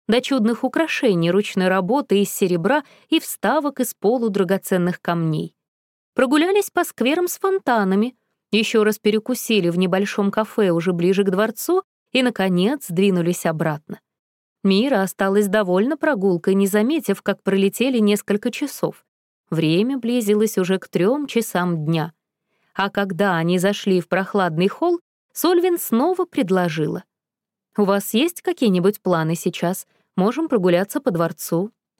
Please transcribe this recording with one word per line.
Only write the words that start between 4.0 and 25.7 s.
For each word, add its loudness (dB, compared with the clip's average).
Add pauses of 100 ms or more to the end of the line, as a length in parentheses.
камней. -2 (600)
Прогулялись 2
по 0
скверам -2
с -8
фонтанами, 0 (380)
ещё 2
раз 0
перекусили 0
в -2
небольшом 0
кафе 0
уже 0
ближе 2
к 0
дворцу -2 (300)
и, 2
наконец, 0
двинулись 0
обратно. -4 (680)
Мира 2
осталась 0
довольна 0
прогулкой, 0
не 4
заметив, 0
как -4
пролетели 0
несколько 0
часов. -6 (460)
Время 0
близилось 0
уже 0
к -16
трём 0
часам -2
дня. -2 (600)
А -2
когда 0
они 2
зашли 0
в -6
прохладный 0
холл, -2 (340)
Сольвин 2